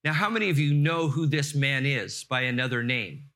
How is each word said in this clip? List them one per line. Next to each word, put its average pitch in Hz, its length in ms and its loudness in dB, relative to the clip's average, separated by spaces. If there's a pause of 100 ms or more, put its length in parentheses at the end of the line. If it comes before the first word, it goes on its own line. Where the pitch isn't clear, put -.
Now, 156 120 0
how 208 160 0
many 214 200 0
of 147 80 2
you 147 160 2
know 160 360 2
who 156 160 0
this 147 280 0
man 139 320 0
is 131 380 -2
by 127 160 -2
another 127 420 0
name? 120 540 -4